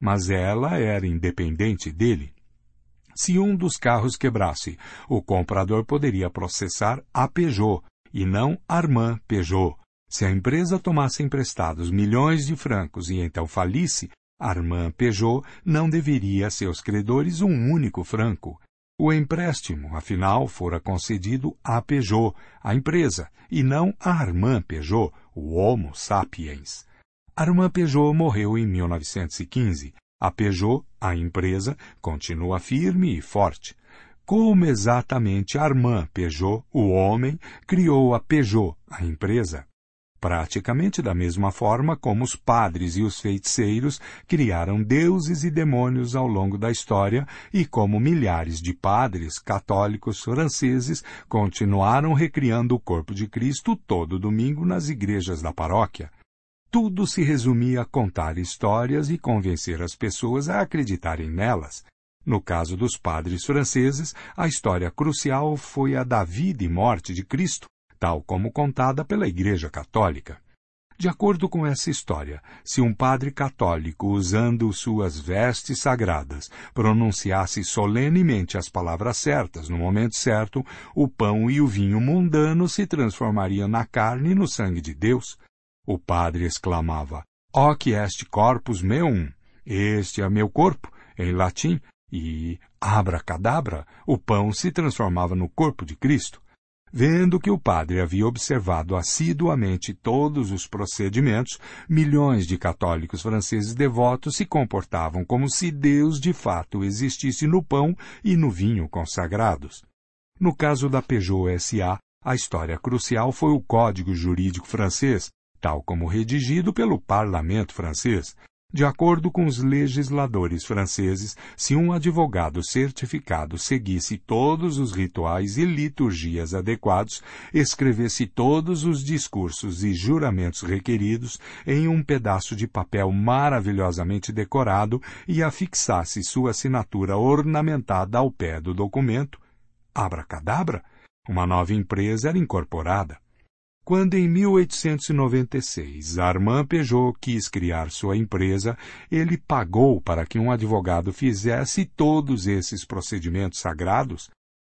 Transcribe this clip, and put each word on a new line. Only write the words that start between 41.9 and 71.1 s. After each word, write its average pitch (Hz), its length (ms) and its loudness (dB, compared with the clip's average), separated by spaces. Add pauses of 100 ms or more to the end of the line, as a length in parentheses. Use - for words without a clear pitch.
como 117 280 0
os 127 120 -4
padres 90 600 2
e 101 80 2
os 107 160 -2
feiticeiros 110 800 0 (240)
criaram 101 560 2
deuses 156 600 2
e 170 80 0
demônios 127 640 2
ao 131 100 0
longo 98 320 0
da 113 140 0
história 110 560 0 (260)
e 190 100 4
como 104 360 2
milhares 92 600 2
de 87 140 -4
padres 95 640 0
católicos 104 840 -2
franceses 131 840 0 (240)
continuaram 104 840 2
recriando 123 600 2
o 123 60 2
corpo 85 340 -4
de 101 140 -4
Cristo 131 480 -2
todo 87 420 -2
domingo 113 480 0
nas 175 240 0
igrejas 98 540 -2
da 80 100 -4
paróquia. 82 560 -2 (600)
Tudo 208 340 2
se - 160 -2
resumia 127 640 2
a - 20 -4
contar 85 520 -2
histórias 120 720 0
e 165 80 -2
convencer 92 640 -2
as 87 140 -6
pessoas 120 540 -2
a 196 100 0
acreditarem 90 680 -2
nelas. 90 560 -2 (400)
No 107 160 0
caso 85 340 -2
dos 117 220 -2
padres 85 480 -4
franceses, 139 680 0 (200)
a 175 120 -2
história 90 420 -2
crucial 147 640 -2
foi 139 400 -2
a 131 80 -2
da 123 200 2
vida 113 400 -2
e 87 40 0
morte 95 460 0
de 90 100 -4
Cristo, - 440 -4 (300)
tal 85 240 0
como 95 300 -4
contada 135 540 0
pela 165 200 0
Igreja 90 440 0
Católica. 80 680 -2 (600)
De 170 100 -2
acordo 190 400 2